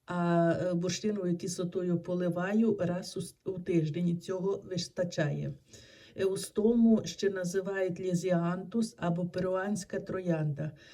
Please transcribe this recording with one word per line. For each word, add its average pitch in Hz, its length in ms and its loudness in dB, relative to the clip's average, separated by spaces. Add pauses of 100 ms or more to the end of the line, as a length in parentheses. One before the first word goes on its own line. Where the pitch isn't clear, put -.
а, 170 460 4 (100)
е, 180 120 0
бурштиновою 180 640 0
кислотою 180 640 -2
поливаю 180 800 2
раз 180 360 -2
у - 40 -4
с-, - 140 -8 (100)
у 185 140 -6
тиждень, 175 500 0
і 170 80 0
цього 185 540 -4
вистачає. 170 840 -2 (680)
Еустому 214 840 4
ще - 260 -2
називають 185 680 -2
лізіантус 180 1000 0
або 175 280 0
перуанська 185 720 -2
троянда. 156 680 -2 (240)